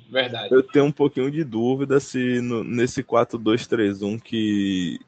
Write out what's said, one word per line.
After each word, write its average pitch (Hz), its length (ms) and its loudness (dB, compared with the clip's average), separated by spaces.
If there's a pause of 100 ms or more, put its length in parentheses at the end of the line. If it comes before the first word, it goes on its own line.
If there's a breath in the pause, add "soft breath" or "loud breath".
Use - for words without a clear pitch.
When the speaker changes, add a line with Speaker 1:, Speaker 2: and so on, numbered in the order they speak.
Speaker 1:
verdade. 120 460 -2
Speaker 2:
Eu 131 80 8
tenho 143 220 4
um 147 80 2
pouquinho 135 400 0
de 160 100 -2
dúvida 135 560 0
se 127 420 -2
no, 120 220 -4
nesse 120 400 -2
quatro 117 360 0
dois 107 280 0
três 101 360 0
um 101 140 -4
que, 101 920 -2